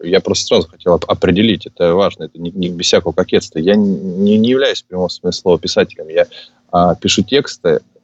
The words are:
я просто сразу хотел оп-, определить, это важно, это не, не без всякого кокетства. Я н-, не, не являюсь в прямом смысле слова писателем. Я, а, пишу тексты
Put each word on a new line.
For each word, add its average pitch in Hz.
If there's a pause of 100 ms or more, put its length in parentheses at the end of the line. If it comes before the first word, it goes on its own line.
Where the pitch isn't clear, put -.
я 90
просто -
сразу 95
хотел -
оп-, 82
определить, 95
это 87
важно, 92
это 78
не, 85
не 90
без 85
всякого 90
кокетства. -
Я 87
н-, 107 (460)
не, 104
не 113
являюсь 131
в -
прямом 90
смысле 90
слова 85
писателем. 90
Я, 85 (440)
а, 87
пишу -
тексты - (220)